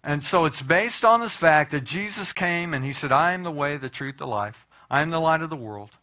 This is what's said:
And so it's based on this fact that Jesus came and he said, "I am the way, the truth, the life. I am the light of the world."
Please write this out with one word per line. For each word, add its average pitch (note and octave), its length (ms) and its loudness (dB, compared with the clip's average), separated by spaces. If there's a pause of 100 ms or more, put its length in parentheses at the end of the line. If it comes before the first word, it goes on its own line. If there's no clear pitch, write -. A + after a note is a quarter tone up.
And D3 180 -2
so E3+ 220 2
it's C#3+ 180 -2
based F#3 420 0
on A#3 160 8
this A#3 140 -6
fact D#3 380 4
that D3 80 -2
Jesus G3 520 -6
came F3 420 -2
and C3 100 -2
he C#3 80 -4
said, C3 180 -4
"I D#3+ 220 4
am F#3 100 -4
the F3 80 -6
way, C#3+ 260 -2
the C3 120 -8
truth, C3+ 300 -10
the C#3+ 80 -8
life. G#2+ 380 -4 (240)
I C#3 140 0
am D#3+ 80 -2
the E3 100 0
light D#3+ 220 2
of D#3+ 80 -8
the D#3+ 60 -6
world." G#2 340 -12 (120)